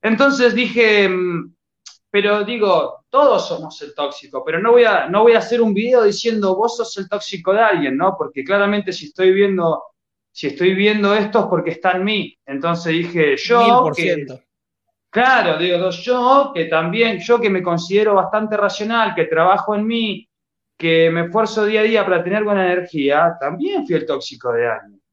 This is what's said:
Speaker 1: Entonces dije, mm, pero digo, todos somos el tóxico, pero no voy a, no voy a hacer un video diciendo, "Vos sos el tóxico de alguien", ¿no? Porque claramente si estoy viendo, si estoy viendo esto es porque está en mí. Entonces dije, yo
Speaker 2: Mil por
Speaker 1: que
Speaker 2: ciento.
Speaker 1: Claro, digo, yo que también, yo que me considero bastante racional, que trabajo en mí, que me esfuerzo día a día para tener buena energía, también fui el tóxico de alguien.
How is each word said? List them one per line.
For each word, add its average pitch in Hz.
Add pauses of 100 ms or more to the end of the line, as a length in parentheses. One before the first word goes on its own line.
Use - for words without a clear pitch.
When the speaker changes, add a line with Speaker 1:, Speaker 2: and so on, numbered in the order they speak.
Speaker 1:
Entonces 240
dije, 220
mm, 180 (600)
pero 208
digo, 196
todos 247
somos 156
el 143
tóxico, 135
pero 160
no 233
voy 240
a, 175
no 208
voy 233
a 226
hacer 233
un 214
video 233
diciendo, 208
"Vos 233
sos 226
el 190
tóxico 196
de 208
alguien", 160
¿no? 185
Porque 135
claramente 202
si -
estoy 185
viendo, 190 (480)
si -
estoy 180
viendo 202
esto 208
es -
porque 165
está 185
en 185
mí. 208
Entonces 165
dije, 160
yo 240
Speaker 2:
Mil 233 (100)
por 147
Speaker 1:
que 165
Speaker 2:
ciento. 143 (720)
Speaker 1:
Claro, 220
digo, 180
yo 254
que -
también, 170
yo 233
que 214
me 180
considero 185
bastante 214
racional, 214
que 165
trabajo 185
en 208
mí, 220 (500)
que 165
me 170
esfuerzo 214
día 214
a -
día 220
para 180
tener 202
buena 202
energía, 165
también 285
fui 170
el -
tóxico 127
de 117
alguien. 104 (100)